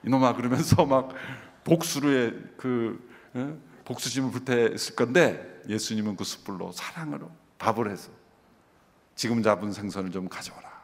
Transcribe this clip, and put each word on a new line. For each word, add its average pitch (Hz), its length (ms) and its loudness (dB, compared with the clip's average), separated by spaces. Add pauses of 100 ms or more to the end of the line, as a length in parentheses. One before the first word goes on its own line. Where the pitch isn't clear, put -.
이놈아." 127 300 4
그러면서 127 540 4
막 131 220 2 (540)
복수의 143 720 2 (240)
그, 120 500 -4 (280)
예? 135 180 -6 (320)
복수심을 127 460 -4
불태웠을 120 640 0
건데, 123 760 2
예수님은 107 460 -2
그 95 80 -8
숯불로 90 480 -8
사랑으로 147 580 -10 (300)
밥을 107 320 0
해서 - 180 -10 (1040)
"지금 113 280 0
잡은 104 280 2
생선을 95 400 -6
좀 92 160 -6
가져오라." - 380 -14 (180)